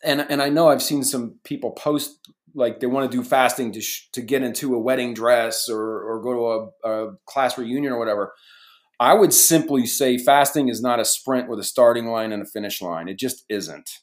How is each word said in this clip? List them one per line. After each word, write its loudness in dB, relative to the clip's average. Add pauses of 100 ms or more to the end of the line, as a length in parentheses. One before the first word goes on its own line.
And, 0
and 0
I 0
know 6
I've 4
seen -2
some -4
people -6
post, -4 (240)
like, -2
they -4
wanna 0
do -4
fasting 2
to -12
sh-, -10
to -8
get 0
into -2
a 0
wedding 0
dress 0
or, -4
or -6
go -4
to -4
a, -
a -6 (100)
class -2
reunion -4
or -4
whatever. -2 (680)
I 8
would 6
simply 4
say 0
fasting 4
is -4
not 0
a 0
sprint -2
with -8
a -10
starting 4
line -2
and -6
a -12
finish -8
line. -6
It -10
just -6
isn't. -8 (120)